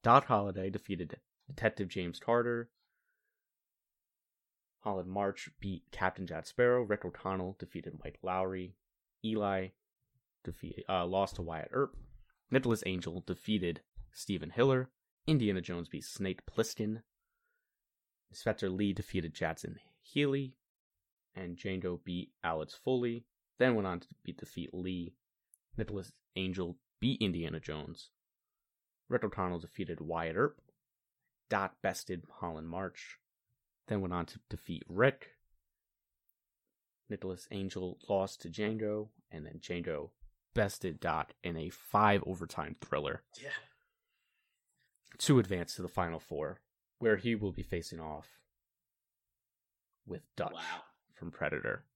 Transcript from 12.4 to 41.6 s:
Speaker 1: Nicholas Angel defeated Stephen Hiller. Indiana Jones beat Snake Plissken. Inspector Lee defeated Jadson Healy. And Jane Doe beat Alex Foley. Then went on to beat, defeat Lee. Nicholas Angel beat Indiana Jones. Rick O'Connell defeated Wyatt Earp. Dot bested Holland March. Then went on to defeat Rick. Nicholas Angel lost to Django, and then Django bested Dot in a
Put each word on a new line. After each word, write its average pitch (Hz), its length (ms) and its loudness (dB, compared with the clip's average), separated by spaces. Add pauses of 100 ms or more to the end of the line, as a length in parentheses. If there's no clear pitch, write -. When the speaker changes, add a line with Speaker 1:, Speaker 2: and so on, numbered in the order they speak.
Speaker 1:
Nicholas 120 340 4
Angel 90 400 -2
defeated 90 560 0 (300)
Stephen 80 400 -4
Hiller. 131 380 4 (360)
Indiana 104 360 4
Jones 87 280 -6
beat 76 140 -8
Snake 95 420 -4
Plissken. 110 560 -2 (1300)
Inspector 101 380 -2
Lee 98 240 2
defeated 90 400 -2
Jadson - 440 -4 (240)
Healy. 139 520 0 (840)
And 87 220 -8
Jane 95 220 -2
Doe 87 240 -2
beat 90 280 -4 (120)
Alex 80 320 -2
Foley. 120 480 0 (340)
Then 123 180 6
went 101 120 2
on 87 140 -2
to - 60 -20 (160)
beat, - 140 -8
defeat - 360 -8
Lee. 90 400 -4 (640)
Nicholas 101 340 -4 (240)
Angel 92 400 -2 (240)
beat 117 220 2
Indiana 82 380 0
Jones. - 500 -8 (1000)
Rick 120 160 0
O'Connell 90 360 -2
defeated 82 420 -8
Wyatt 82 340 -2
Earp. 117 240 2 (880)
Dot 98 320 0
bested 87 420 -2 (160)
Holland 82 280 -6
March. 87 500 -8 (720)
Then 101 140 0
went 90 120 -2
on 87 140 0
to - 120 -16 (100)
defeat - 400 -8
Rick. 110 400 2 (1800)
Nicholas 92 420 -8
Angel 95 460 -4 (120)
lost 98 320 2
to 87 80 -8
Django, 107 600 -2 (220)
and 78 140 -10
then 80 140 -12
Django 80 500 -4 (440)
bested 98 460 0
Dot 80 340 0 (100)
in 85 140 -2
a 80 120 -4